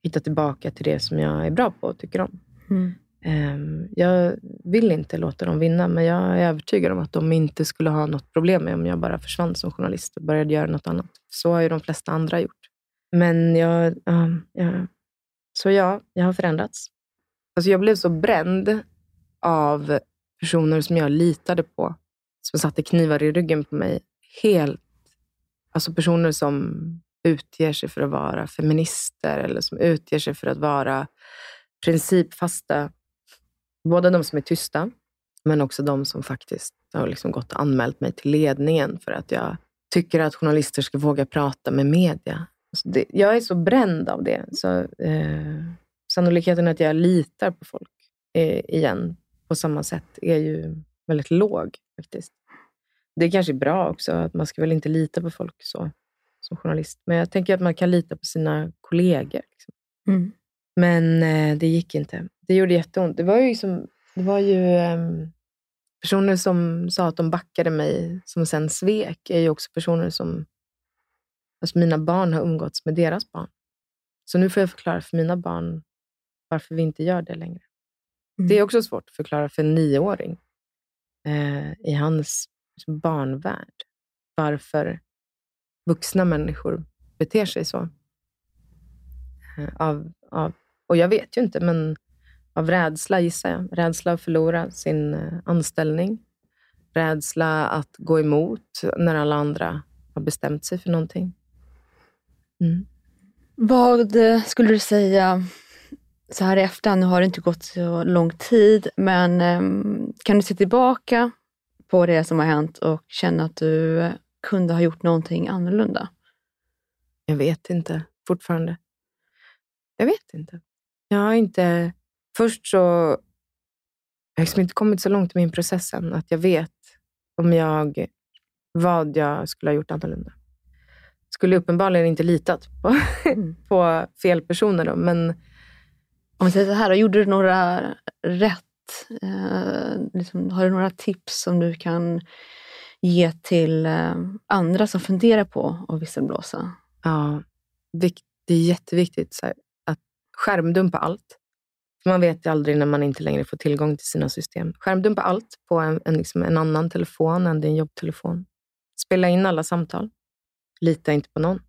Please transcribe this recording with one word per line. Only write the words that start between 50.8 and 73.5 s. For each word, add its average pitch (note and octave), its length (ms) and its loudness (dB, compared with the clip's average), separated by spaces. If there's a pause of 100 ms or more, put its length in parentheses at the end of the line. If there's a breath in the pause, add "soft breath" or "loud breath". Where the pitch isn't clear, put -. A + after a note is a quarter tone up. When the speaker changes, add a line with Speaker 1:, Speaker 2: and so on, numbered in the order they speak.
Speaker 1:
väldigt D3+ 240 -4
låg F3+ 460 0 (200)
faktiskt. - 360 -16 (840 soft breath)
Det E3 80 2
är E3+ 60 2
kanske F3+ 240 0
bra D#3 340 0
också, - 240 -6
att E3 220 -4
man D#3 120 -2
ska - 160 -6
väl D#3+ 100 0
inte D#3+ 160 -2
lita D#3+ 320 -2
på E3+ 100 -8
folk - 280 -12
så, - 320 -10 (500)
som - 160 -14
journalist. D#3 500 -8
Men E3+ 100 0
jag E3+ 140 0
tänker F#3+ 240 0
att F#3 60 -2
man F3 140 0
kan F3+ 160 0
lita E3+ 260 0
på - 80 -20
sina D#3 560 -4
kollegor, E3+ 680 0
liksom. - 240 -20 (340)
Speaker 2:
Mm. F#3+ 240 0 (440)
Speaker 1:
Men, E3 460 4
eh, D#3 360 2
det E3 80 -2
gick E3 280 0
inte. E3+ 340 -6 (120)
Det F#3 140 0
gjorde F#3 200 4
jätteont. F3 420 0
Det E3 60 -4
var G3+ 180 4
ju B3+ 140 2
som, F#3+ 320 -6 (280)
det F#3 80 -4
var G3 160 0
ju, G3 160 2
ehm, E3+ 800 0 (680)
personer G3 360 2
som F3 540 0
sa F3 160 0
att D#3 100 -4
de E3 140 0
backade E3+ 400 -2
mig, E3 540 -2
som E3 220 -4
sen D#3 240 -2
svek, G3 600 -4
är F3 80 2
ju E3 100 4
också - 260 -4
personer E3+ 360 -2
som... E3 360 -8 (1120)
Alltså E3+ 180 -2
mina E3 200 4
barn E3+ 340 0
har D#3+ 100 -2
umgåtts D#3+ 420 -4
med D#3 100 -4
deras E3+ 380 -2
barn. - 160 -12 (760)